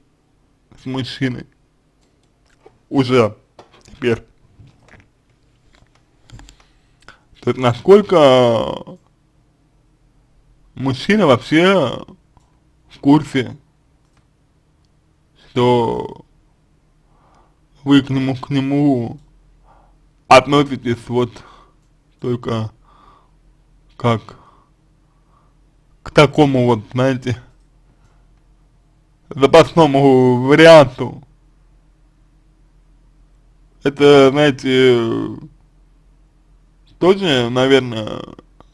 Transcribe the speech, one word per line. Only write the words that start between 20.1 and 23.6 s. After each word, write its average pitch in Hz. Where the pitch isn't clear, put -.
относитесь 131
вот 120
только 123